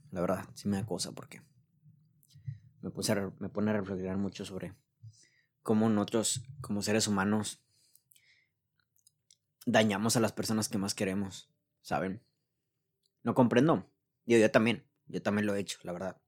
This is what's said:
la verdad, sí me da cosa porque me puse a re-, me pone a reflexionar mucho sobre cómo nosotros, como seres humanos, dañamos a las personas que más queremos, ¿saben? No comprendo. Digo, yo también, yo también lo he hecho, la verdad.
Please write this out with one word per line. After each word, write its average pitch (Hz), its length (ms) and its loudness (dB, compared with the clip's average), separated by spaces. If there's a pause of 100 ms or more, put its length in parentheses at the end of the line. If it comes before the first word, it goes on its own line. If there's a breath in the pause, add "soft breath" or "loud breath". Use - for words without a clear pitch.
(120)
la 92 80 -6
verdad, 92 340 -2
sí - 140 -8
me 101 80 0
da 98 100 -2
cosa - 280 -6
porque - 280 -18 (1400 loud breath)
me 95 80 -10
puse 98 240 -2
a - 20 0
re-, 98 240 -4
me 101 80 -8
pone 104 240 -2
a - 20 0
reflexionar 92 440 -4
mucho 98 260 -6
sobre 90 320 -12 (880 soft breath)
cómo 110 260 4
nosotros, 107 560 0 (160)
como 104 220 -4
seres 104 260 0
humanos, 104 560 0 (2000 soft breath)
dañamos 110 520 4
a - 20 4
las 110 140 2
personas 107 340 -2
que 110 100 -4
más 98 160 -2
queremos, 98 560 -4 (320)
¿saben? 92 400 -4 (1000)
No 117 100 0
comprendo. 120 560 4 (360)
Digo, 117 160 6
yo 107 100 6
también, 113 340 2 (200)
yo 90 160 -8
también 104 240 0
lo 101 100 0
he 101 60 -2
hecho, - 220 -10
la 90 100 -6
verdad. 90 340 -10